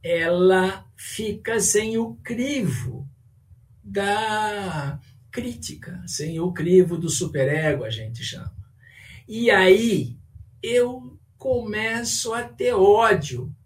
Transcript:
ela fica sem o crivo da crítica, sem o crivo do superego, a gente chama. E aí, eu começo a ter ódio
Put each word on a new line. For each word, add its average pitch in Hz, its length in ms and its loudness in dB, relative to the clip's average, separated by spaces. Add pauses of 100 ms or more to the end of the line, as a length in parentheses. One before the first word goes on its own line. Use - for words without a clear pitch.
ela 180 840 2 (100)
fica 220 640 -6
sem 220 380 0
o 226 260 -4
crivo 226 840 -4 (760)
da 202 1160 -4 (320)
crítica, - 760 -10
sem 160 320 -6
o 175 140 -2
crivo 175 440 4
do 165 120 -4
superego, 147 760 0
a 110 60 -6
gente 110 340 -10
chama. - 320 -10 (720)
E 226 240 2
aí, 190 680 4 (460)
eu 247 560 -2 (180)
começo 226 960 -4
a 240 100 -4
ter 247 300 -2
ódio 202 800 4 (120)